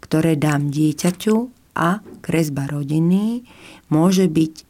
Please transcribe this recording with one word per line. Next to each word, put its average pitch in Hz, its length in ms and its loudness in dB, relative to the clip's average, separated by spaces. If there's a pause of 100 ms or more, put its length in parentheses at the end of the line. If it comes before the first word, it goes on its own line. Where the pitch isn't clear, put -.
ktoré 160 320 2
dám 143 320 0
dieťaťu 156 680 0 (400)
a 175 300 -2 (160)
kresba 143 480 -2
rodiny 170 800 -2 (400)
môže 180 400 4
byť 160 240 0 (160)